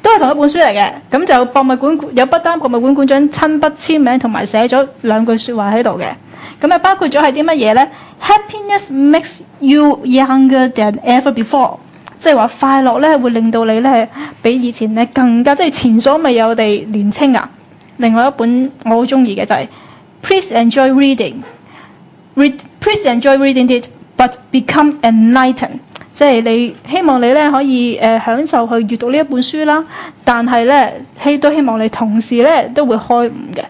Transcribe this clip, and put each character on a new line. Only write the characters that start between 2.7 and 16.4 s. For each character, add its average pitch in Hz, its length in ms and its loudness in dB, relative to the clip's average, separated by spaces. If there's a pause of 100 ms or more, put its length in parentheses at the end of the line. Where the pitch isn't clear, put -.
館 262 140 2
館 277 120 2
長 277 240 2
親 311 280 -2
筆 302 160 0
簽 311 240 -2
名 254 200 2
同 240 120 -2
埋 208 140 -6
寫 220 240 0
咗 269 180 0 (140)
兩 220 240 0
句 226 140 0
說 240 180 -6
話 202 180 -2
喺 233 80 0
度 220 160 -2
嘅。 175 60 -8 (560)
咁 302 100 0
啊， 349 80 2
包 370 160 0
括 370 140 -4
咗 277 140 -2
係 294 100 2
啲 302 120 -4
乜 330 100 0
嘢 226 200 0
呢？ 262 140 2 (340)
Happiness 403 680 -2
makes 294 500 0 (200)
you 285 440 2
younger 262 680 2
than 214 300 -2
ever 254 320 0
before， 233 460 -2 (400)
即 330 120 0
係 285 60 4
話 233 120 2 (120)
快 269 220 2
樂 247 180 0
呢， 302 180 2
會 247 120 0
令 226 200 0
到 226 140 0
你 220 160 0
呢， 240 260 2 (360)
比 226 100 0
以 247 180 -2
前 220 240 -4
呢 226 180 0
更 240 300 2
加， 277 120 2
即 370 100 0
係 320 60 2
前 233 300 2
所 285 180 2
未 294 160 0
有 226 200 0